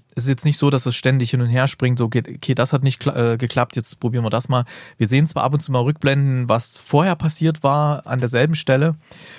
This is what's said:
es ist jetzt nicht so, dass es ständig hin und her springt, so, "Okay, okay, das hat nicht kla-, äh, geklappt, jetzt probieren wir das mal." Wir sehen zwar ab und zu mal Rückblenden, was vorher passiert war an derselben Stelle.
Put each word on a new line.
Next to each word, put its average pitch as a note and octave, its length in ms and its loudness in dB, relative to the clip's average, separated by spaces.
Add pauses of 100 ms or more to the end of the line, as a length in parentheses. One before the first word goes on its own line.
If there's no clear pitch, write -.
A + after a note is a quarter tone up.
(160)
es A#2+ 80 -4
ist C3+ 60 -2
jetzt C3+ 160 0
nicht D3 120 2
so, C#3+ 120 4
dass C3+ 160 0
es B2 100 -2
ständig B2+ 360 0
hin B2 100 0
und A#2+ 80 0
her B2+ 180 2
springt, B2 320 0
so, A#2+ 60 2
"Okay, A2+ 200 0
okay, - 300 -4
das B2+ 160 0
hat C3 100 2
nicht C3+ 200 0
kla-, A#2 320 0
äh, A2+ 40 -2
geklappt, B2 380 -2
jetzt - 240 -8
probieren A#2+ 240 -2
wir A2+ 60 -2
das A2+ 180 -2
mal." B2 160 2 (340)
Wir A2+ 80 0
sehen C3+ 220 2
zwar - 160 -2
ab C3+ 100 0
und D3 60 2
zu D3+ 140 -8
mal B2 80 2
Rückblenden, C3+ 640 0
was A2+ 300 0
vorher E3 400 2
passiert D#3+ 440 -2
war D3 460 0
an B2 120 -2
derselben B2+ 360 2
Stelle. D3+ 400 2 (420)